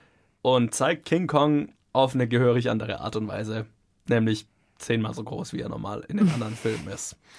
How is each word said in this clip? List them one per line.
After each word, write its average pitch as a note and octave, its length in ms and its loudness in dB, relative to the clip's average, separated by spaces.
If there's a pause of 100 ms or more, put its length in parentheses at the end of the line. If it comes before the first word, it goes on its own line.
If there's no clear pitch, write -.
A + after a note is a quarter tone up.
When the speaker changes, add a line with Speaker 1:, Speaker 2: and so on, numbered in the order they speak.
(400)
Speaker 1:
und B2 340 2
zeigt D3 300 0
King E3+ 220 0
Kong D3 460 2 (200)
auf C3 220 2
eine B2 120 2
gehörig A#2+ 440 4
andere A2 300 -2
Art A2+ 160 -6
und G#2+ 120 -4
Weise, A2 380 -6 (420)
nämlich A2 380 2 (320)
zehnmal A2+ 340 -2
so A#2 120 -8
groß, - 280 -10
wie - 80 -6
er - 80 -8
normal - 400 -8
in G3 100 -6
den G3 120 6
anderen A2+ 240 -4
Speaker 2:
<laughs> - 80 -14
Speaker 1:
Filmen G#2+ 300 -4
ist. - 240 -12 (220)